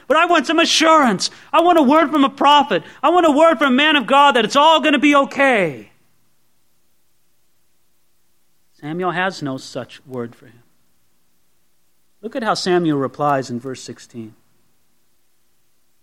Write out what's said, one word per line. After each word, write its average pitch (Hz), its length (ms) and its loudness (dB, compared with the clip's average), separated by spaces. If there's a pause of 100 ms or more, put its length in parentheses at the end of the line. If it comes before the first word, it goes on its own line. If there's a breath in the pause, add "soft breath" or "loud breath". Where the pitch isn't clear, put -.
but 302 100 0
I 339 80 2
want 339 200 0
some 320 140 -2
assurance. 302 720 0 (200 loud breath)
I 311 100 2
want 339 180 4
a 302 40 4
word 294 280 2
from 294 120 0
a 269 60 0
prophet. 277 540 0 (180 loud breath)
I 285 80 0
want 339 180 2
a 302 40 2
word 311 280 2
from 277 140 0
a - 20 0
man 294 200 2
of 233 120 -2
God 277 260 4
that 226 120 0
it's - 100 -4
all 311 240 4
gonna 294 200 -2
be 285 160 2
okay." 214 720 -2 (2750)
Samuel 170 380 -8
has 180 300 -6
no 135 160 -10
such - 480 -16
word 120 300 -12
for - 100 -20
him. 120 160 -20 (1600)
Look 233 140 -12
at 254 80 -8
how 214 100 -2
Samuel 175 460 -2
replies 135 500 -4
in 120 100 -8
verse 131 220 -14
sixteen. 113 540 -18 (1700)